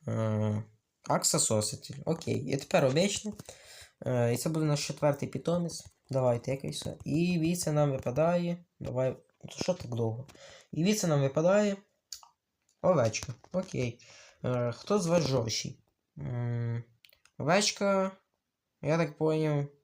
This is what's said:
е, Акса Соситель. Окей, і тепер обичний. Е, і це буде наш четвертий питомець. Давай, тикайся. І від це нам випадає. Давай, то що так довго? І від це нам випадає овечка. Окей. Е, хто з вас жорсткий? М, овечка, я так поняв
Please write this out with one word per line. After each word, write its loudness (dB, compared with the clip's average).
е, 0
Акса 2
Соситель. -2
Окей, -2
і -2
тепер 2
обичний. 0
Е, 2
і -2
це -2
буде 0
наш 0
четвертий 0
питомець. -4
Давай, 2
тикайся. -6
І 2
від 0
це -2
нам 4
випадає. 0
Давай, -2
то -14
що 0
так -10
довго? -2
І 0
від 4
це 0
нам 4
випадає 4
овечка. 2
Окей. -4
Е, -2
хто -2
з 0
вас 4
жорсткий? -2
М, -4
овечка, 2
я 2
так -2
поняв 2